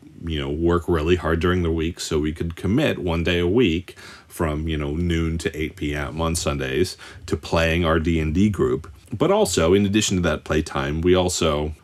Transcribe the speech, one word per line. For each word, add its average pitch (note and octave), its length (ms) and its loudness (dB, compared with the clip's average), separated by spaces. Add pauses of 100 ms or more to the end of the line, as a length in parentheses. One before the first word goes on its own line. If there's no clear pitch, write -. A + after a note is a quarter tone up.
(260)
you D#2+ 120 -4
know, C#2 120 -4
work E2+ 380 0
really E2+ 280 2
hard E2 240 0
during F2+ 220 2
the E2 100 0
week E2 260 -2
so - 200 -2
we D2+ 160 -2
could E2+ 200 -6
commit A#2 440 0
one E2+ 260 -2
day F2 140 2
a F2 100 0
week F#2 480 0 (320)
from, D#2 400 -4
you D#2+ 80 -2
know, D2 180 -4
noon E2 440 0
to - 200 -4
eight D#2 180 -6
P D2 180 -4
M D2 260 -6
on E2 140 0
Sundays C#2+ 640 -2 (260)
to - 120 -4
playing E2 500 0
our D#2+ 120 2
D D#2+ 220 0
and D#2 140 -2
D G2+ 160 4
group. C2 420 -2 (180)
But D3 200 0
also, C3 420 2
in G2+ 140 4
addition G2+ 320 2
to F2 60 0
that D2+ 200 -2
playtime, D2+ 560 -2
we F2+ 140 6
also D#2 580 2 (120)